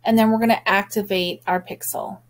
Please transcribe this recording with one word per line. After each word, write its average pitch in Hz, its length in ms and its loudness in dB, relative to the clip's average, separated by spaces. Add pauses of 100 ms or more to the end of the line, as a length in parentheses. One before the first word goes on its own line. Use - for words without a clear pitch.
and 226 160 2
then 220 140 4
we're 220 80 0
gonna 226 260 2
activate 190 800 -2
our 180 160 -2
pixel. - 560 -10 (120)